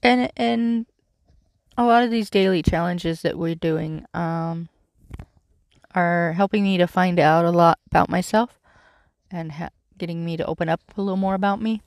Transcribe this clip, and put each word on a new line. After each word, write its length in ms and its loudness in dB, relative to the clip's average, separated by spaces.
and, 340 2
and 500 0
a 80 0
lot 200 6
of 60 0
these 200 -2
daily 320 2
challenges 600 -2
that 160 -2
we're 160 -4
doing, 500 -4
um, 540 -6
are 400 0
helping 280 0
me 160 0
to 80 4
find 320 0
out 260 4
a 60 2
lot 360 4
about 220 2
myself 520 -2
and 220 -10
ha-, 180 -12
getting 280 -8
me 120 -6
to 100 -4
open 220 -4
up 120 0
a 40 -6
little 160 -2
more 180 -2
about 260 -2
me. 260 -4